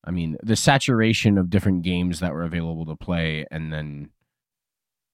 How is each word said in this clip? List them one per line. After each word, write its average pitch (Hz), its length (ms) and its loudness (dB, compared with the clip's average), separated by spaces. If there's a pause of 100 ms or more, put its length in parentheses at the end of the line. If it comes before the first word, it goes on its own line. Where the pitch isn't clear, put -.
I 85 80 -10
mean, 82 320 -2
the 110 140 2
saturation 113 800 4
of 90 140 2
different 92 320 2
games 87 380 0
that 90 120 -2
were 82 120 -4
available 82 420 -4
to 78 100 -10
play, 80 540 -2
and 80 200 -8
then 73 380 -10 (1040)